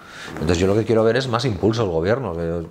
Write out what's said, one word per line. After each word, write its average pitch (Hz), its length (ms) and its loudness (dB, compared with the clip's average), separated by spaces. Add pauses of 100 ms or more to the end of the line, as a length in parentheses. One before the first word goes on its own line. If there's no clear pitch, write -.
(340)
Entonces 82 240 0
yo 92 100 2
lo 101 80 4
que 107 100 2
quiero 110 180 4
ver 113 140 2
es 135 100 -2
más 117 160 -2
impulso 113 380 0
al 101 80 0
gobierno. 92 440 0
Que 85 380 -4